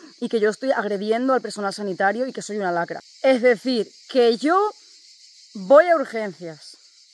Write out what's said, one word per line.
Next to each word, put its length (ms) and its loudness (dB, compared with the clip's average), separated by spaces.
y 80 -6
que 120 -2
yo 100 2
estoy 220 -4
agrediendo 640 -2
al 80 0
personal 320 -6
sanitario 520 -2
y 80 -8
que 80 -10
soy 160 -8
una 140 -2
lacra. 280 -4
Es 200 4
decir, 460 0
que 280 2
yo 200 2
voy 340 6
a 80 4
urgencias, 800 -6